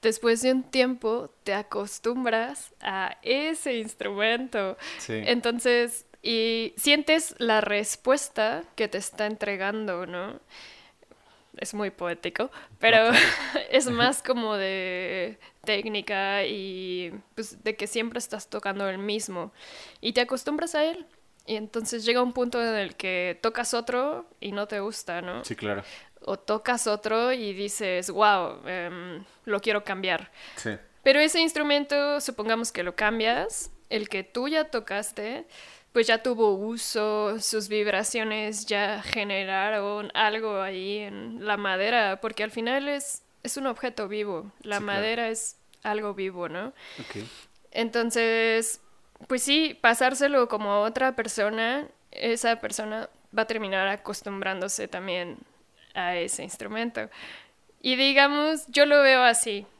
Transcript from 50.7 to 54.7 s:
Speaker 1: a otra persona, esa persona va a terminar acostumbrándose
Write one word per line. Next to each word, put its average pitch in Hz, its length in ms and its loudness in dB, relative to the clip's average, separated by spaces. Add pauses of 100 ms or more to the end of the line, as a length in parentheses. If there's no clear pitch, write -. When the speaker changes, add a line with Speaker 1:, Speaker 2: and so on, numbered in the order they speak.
Speaker 1:
a 208 100 4
otra 254 340 2
persona, 226 720 -2 (220)
esa 233 500 0
persona 214 480 -6 (300)
va 220 60 2
a 220 40 -2
terminar 196 400 0
acostumbrándose 196 1000 -4